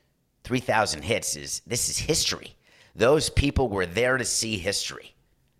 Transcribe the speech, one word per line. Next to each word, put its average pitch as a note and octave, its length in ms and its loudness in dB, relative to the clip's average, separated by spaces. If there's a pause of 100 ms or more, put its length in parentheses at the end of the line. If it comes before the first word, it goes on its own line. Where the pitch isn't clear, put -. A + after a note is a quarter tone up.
(440)
three B2 160 0
thousand G#2+ 420 2
hits F#2+ 340 -2
is, C#2 300 -8
this A#2+ 220 -2
is - 100 -4
history. - 580 -2 (380)
Those B2+ 360 4
people C#3 380 2
were F#2+ 180 0
there A#2+ 300 2
to A#2+ 80 -2
see A2 340 -2
history." - 560 -4 (460)